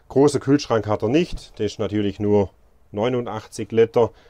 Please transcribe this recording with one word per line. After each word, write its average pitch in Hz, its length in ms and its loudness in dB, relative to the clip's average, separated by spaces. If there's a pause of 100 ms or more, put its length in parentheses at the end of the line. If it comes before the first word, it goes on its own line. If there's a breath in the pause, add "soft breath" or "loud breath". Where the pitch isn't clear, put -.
Großer 135 300 2
Kühlschrank 127 480 0
hat 104 160 -2
er 107 60 0
nicht. - 500 -2
Der 107 80 -2
ist - 120 -8
natürlich 104 400 -4
nur 104 300 2 (420)
neunundachtzig 113 800 -6
Liter 113 400 4 (180 soft breath)